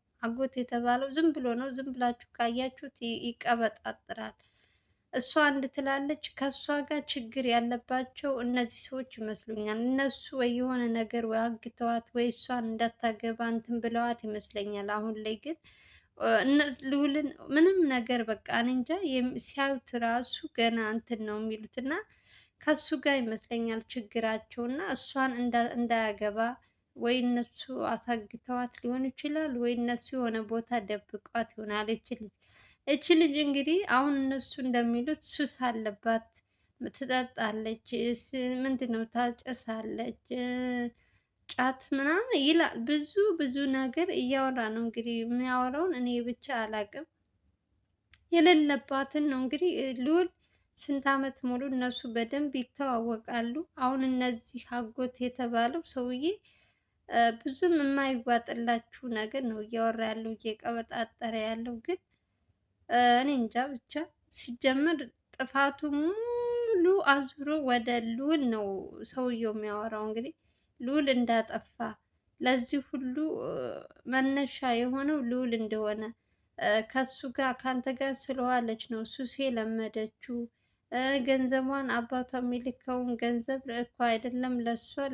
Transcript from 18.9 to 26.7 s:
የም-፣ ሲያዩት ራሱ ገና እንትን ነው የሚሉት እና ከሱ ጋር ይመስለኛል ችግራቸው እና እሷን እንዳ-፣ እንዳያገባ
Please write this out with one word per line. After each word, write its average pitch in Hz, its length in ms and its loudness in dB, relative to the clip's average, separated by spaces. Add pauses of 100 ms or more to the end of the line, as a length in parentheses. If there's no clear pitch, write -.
የም-፣ 254 320 0
ሲያዩት 277 600 -2
ራሱ 233 360 -2 (180)
ገና 233 260 2 (100)
እንትን 220 340 -4
ነው 214 140 -4
የሚሉት 220 400 -6
እና 262 160 -2 (680)
ከሱ - 260 2 (100)
ጋር 277 180 2
ይመስለኛል 226 720 -2
ችግራቸው 220 760 -4
እና 262 260 -4
እሷን 262 460 -2
እንዳ-፣ 240 380 2
እንዳያገባ 220 640 0 (580)